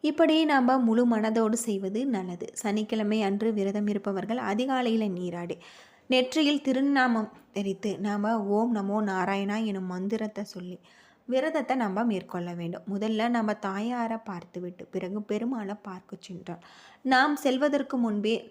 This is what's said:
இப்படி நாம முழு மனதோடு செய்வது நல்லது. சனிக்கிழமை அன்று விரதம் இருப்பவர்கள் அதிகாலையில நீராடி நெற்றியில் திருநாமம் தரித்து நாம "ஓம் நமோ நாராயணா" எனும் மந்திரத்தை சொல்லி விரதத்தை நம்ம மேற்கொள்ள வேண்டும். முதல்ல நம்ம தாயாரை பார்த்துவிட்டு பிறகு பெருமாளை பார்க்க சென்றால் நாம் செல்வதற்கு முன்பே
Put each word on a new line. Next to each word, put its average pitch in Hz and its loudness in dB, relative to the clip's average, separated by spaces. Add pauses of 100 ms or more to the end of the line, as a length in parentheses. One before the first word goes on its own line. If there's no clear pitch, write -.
இப்படி 311 4
நாம 269 4
முழு 233 4
மனதோடு 220 2
செய்வது 202 -2
நல்லது. 180 -4
சனிக்கிழமை 214 0
அன்று 202 2
விரதம் 208 0
இருப்பவர்கள் 202 -2
அதிகாலையில 226 0
நீராடி 175 -6 (540)
நெற்றியில் 285 2
திருநாமம் 254 2 (160)
தரித்து 196 -4
நாம 208 0 (140)
"ஓம் 226 4
நமோ 202 0
நாராயணா" 196 0
எனும் 190 -4
மந்திரத்தை 208 -4
சொல்லி 180 -12 (500)
விரதத்தை 262 0
நம்ம 214 0
மேற்கொள்ள 180 -2
வேண்டும். 170 -6
முதல்ல 214 -2
நம்ம 226 0 (100)
தாயாரை 226 -4
பார்த்துவிட்டு 180 -12
பிறகு 190 -6
பெருமாளை 208 -4
பார்க்க 190 -14
சென்றால் 175 -14 (400)
நாம் 269 4
செல்வதற்கு 277 0
முன்பே 214 0 (160)